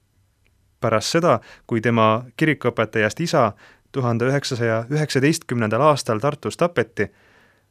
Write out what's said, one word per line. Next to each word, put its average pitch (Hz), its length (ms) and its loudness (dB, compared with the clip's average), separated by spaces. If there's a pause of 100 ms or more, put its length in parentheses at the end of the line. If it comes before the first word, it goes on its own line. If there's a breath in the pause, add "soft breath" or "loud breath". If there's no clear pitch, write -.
(800)
Pärast 110 320 0
seda, 160 280 2 (280 loud breath)
kui 117 140 -2
tema 113 440 2 (120)
kirikuõpetajast 117 840 -2
isa 143 320 2 (400 soft breath)
tuhande 120 380 0
üheksasaja 117 600 -2
üheksateistkümnendal 135 920 0
aastal 131 420 2
Tartus 143 340 -4
tapeti, - 540 -2 (600 soft breath)